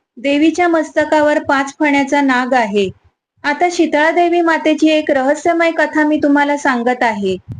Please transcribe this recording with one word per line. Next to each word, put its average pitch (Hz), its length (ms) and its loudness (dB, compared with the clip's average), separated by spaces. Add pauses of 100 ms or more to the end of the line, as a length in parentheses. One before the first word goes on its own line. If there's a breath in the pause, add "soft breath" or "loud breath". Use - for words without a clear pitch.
(160)
देवीच्या 294 520 0
मस्तकावर 302 760 0
पाच 277 360 -2
फण्याचा 285 420 0
नाग 254 320 0
आहे. 208 360 0 (560)
आता 294 280 0
शीतळा 311 380 0
देवी 349 300 2
मातेची 311 480 0
एक 311 220 0
रहस्यमय 302 600 0
कथा 311 340 -2
मी 302 180 0
तुम्हाला 285 340 2
सांगत 247 460 -2
आहे. 202 340 -2 (240)